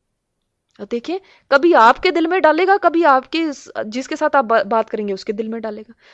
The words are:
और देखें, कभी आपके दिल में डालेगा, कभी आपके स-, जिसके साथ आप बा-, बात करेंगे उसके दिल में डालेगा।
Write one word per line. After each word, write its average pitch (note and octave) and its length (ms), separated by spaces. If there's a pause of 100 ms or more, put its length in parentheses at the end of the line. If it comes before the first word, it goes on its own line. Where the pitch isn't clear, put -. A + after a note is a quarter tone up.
(800)
और G3+ 60
देखें, A#3+ 320 (320)
कभी C#4+ 280
आपके B3 320
दिल E4 160
में F#4 160
डालेगा, E4+ 360
कभी E4+ 280
आपके C#4+ 460
स-, - 200 (160)
जिसके C4 280
साथ D4+ 200
आप C4+ 80
बा-, A3 220
बात A3 240
करेंगे G#3 220
उसके G3 200
दिल A3 160
में A3+ 120
डालेगा। A3 340 (200)